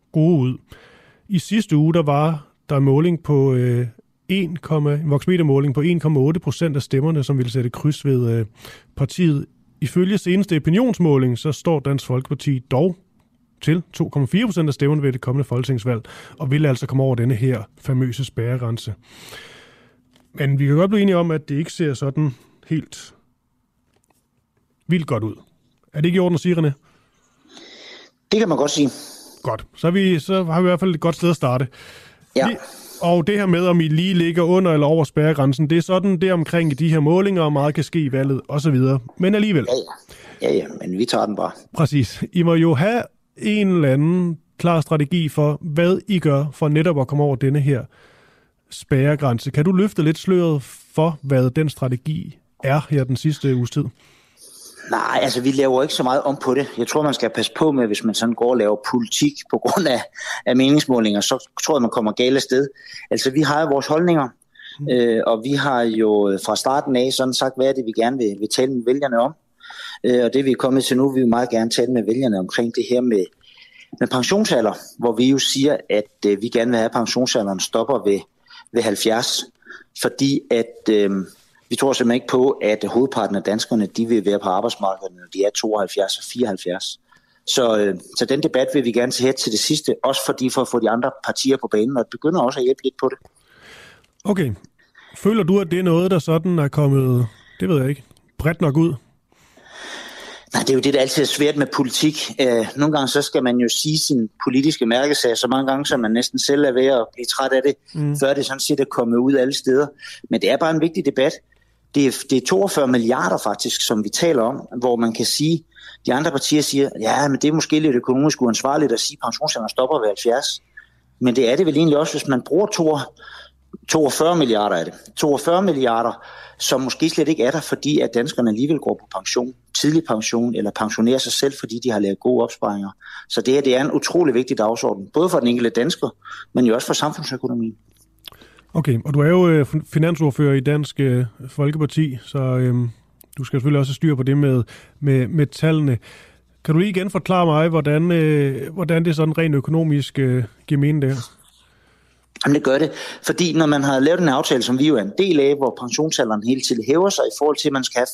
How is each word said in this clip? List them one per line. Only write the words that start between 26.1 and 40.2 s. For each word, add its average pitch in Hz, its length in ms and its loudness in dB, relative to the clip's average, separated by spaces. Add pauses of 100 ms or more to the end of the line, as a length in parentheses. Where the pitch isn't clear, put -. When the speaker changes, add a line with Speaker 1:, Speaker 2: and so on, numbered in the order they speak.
Speaker 1:
i 190 40 2
orden 180 160 2
at 151 40 0
sige, 180 160 0
René? 160 160 2 (1600)
Speaker 2:
Det 214 80 4
kan 214 100 2
man 147 80 0
godt 143 140 0
sige. 143 180 2 (540)
Speaker 1:
Godt. 113 220 -6 (100)
Så - 120 -2
er 170 40 2
vi, 185 280 2
så 190 240 -2
har 165 180 0
vi 185 40 4
i 180 40 4
hvert 180 100 2
fald 190 160 0
et 156 60 -6
godt 165 140 0
sted 175 140 0
at 165 60 2
starte. 127 320 0 (680)
Speaker 2:
Ja. 247 120 2
Speaker 1:
Vi, 233 80 -2 (460)
og 170 260 2
det 208 100 2
her 202 80 0
med, 175 220 2
om 175 140 4
I 160 60 2
lige 170 260 2
ligger 170 300 2
under 180 300 4
eller 147 140 4
over 160 160 4
spærregrænsen, 147 680 2
det 165 80 4
er 170 40 2
sådan, 185 400 0
det 185 80 2
er 185 40 2
omkring 165 380 0
i 139 40 -2
de 160 140 0
her 160 100 2
målinger, 180 420 2
og 151 120 2
meget 147 220 0
kan 160 80 0
ske - 180 -4
i 139 100 -2
valget, 135 360 0
og 139 140 -4
så 156 100 2
videre. 131 280 2 (180)
Men 190 180 2
alligevel. 208 340 2
Speaker 2:
Ja, 131 60 0 (640)